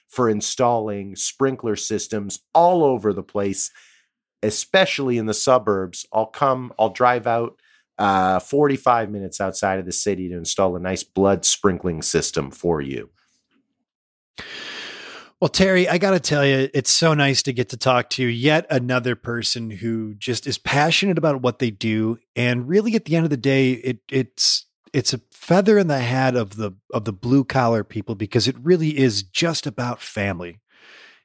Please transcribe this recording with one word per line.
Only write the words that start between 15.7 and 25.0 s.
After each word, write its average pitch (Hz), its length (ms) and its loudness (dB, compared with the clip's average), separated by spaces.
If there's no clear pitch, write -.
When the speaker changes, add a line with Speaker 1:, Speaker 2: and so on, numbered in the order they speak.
Speaker 2:
I 165 80 0
gotta 185 240 2
tell 147 240 0
you, 135 300 2
it's - 180 0
so 165 220 4
nice 139 300 2
to 135 100 -2
get 120 160 -2
to 117 80 -12
talk 123 320 2
to 127 160 -2
yet 135 420 2
another 123 480 0
person 117 540 -6
who 110 440 -6
just 110 320 -6
is 135 120 -4
passionate 160 580 0
about 147 240 0
what 123 200 -2
they 123 100 0
do. 110 480 -2
And 123 320 0
really, 214 260 2
at 220 120 0
the 156 100 0
end 165 80 2
of 160 60 0
the 143 80 0
day, 135 340 2
it, 123 280 -6
it's, - 560 -2
it's 135 220 0